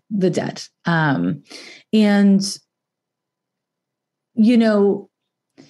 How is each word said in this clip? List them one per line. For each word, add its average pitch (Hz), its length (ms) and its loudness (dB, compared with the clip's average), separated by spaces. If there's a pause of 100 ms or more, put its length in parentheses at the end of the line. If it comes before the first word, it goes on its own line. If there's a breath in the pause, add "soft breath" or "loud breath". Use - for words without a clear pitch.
the 185 200 -2
dead. - 320 -6 (240)
Um, 151 580 -2 (500 loud breath)
and, 202 480 2 (1900)
you 226 220 2
know, 202 520 0 (600 soft breath)